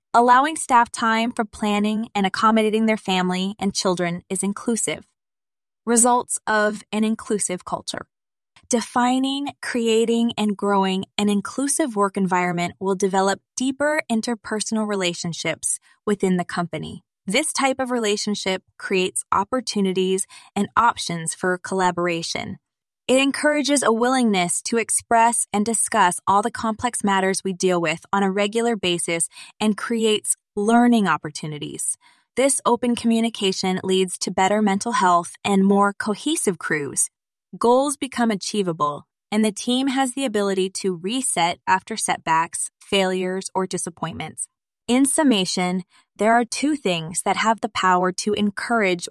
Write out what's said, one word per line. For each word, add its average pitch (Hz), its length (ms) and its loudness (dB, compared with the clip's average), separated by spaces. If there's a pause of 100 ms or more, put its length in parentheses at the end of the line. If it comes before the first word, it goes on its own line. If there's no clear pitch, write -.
(140)
Allowing 254 440 4
staff 240 340 2
time 226 400 -2
for 233 120 -2
planning 214 720 -2
and 196 140 0
accommodating 220 580 2
their 220 120 2
family 185 600 -2
and 196 160 -2
children 175 560 -2
is 190 140 -4
inclusive. 208 640 -4 (800)
Results 240 580 2
of 214 460 0
an 214 120 0
inclusive 214 640 -4
culture. - 400 -8 (640)
Defining, 262 920 0
creating, 233 800 0
and 208 180 0
growing 190 500 0 (120)
an 208 120 2
inclusive 254 640 -2
work 202 200 0
environment 180 640 0
will 196 160 -2
develop 196 460 0 (140)
deeper 285 560 0
interpersonal 220 760 -4
relationships 175 920 -4 (260)
within 196 320 2
the 175 80 -2
company. 165 580 -8 (260)
This 269 220 0
type 262 280 0
of 247 120 -4
relationship 208 720 -2 (140)
creates - 560 -2
opportunities 190 920 -2 (300)
and 202 220 -2
options 170 580 -2
for 180 220 -2
collaboration. 175 1000 -2 (480)
It 254 140 4
encourages 277 640 2
a 220 80 4
willingness 226 680 2
to - 160 -2
express 226 760 2
and 208 140 0
discuss 214 600 0
all 196 160 4
the 226 80 0
complex 226 540 -4
matters 190 400 2
we 190 80 -2
deal 180 300 2
with 165 320 -2
on 202 100 2
a 196 80 2
regular 214 460 0
basis 170 500 -2 (320)
and 214 160 2
creates 220 640 0 (180)
learning 233 540 4
opportunities. 151 880 -6 (400)
This 269 280 2
open 240 300 2
communication 226 880 0
leads 190 360 0
to - 120 -6
better 196 300 2
mental 202 320 2
health 175 400 2 (100)
and 196 220 4
more 202 260 4
cohesive 214 680 -2
crews. 147 500 -4 (500)
Goals 262 380 2
become 240 340 -2
achievable, 175 760 -2 (280)
and 214 100 2
the 214 80 2
team 247 360 -2
has 262 260 0
the 277 100 -4
ability 196 460 0
to 190 260 -4
reset 175 720 -2
after 190 300 0
setbacks, - 840 -2
failures, 185 720 -2
or 190 140 -2
disappointments. 165 800 -8 (380)
In 254 200 4
summation, 185 800 2 (320)
there 214 160 2
are 240 140 4
two 285 320 -2
things 170 460 -4
that 190 120 0
have 220 240 0
the 233 80 -4
power 185 460 2
to - 200 -4
encourage 208 760 0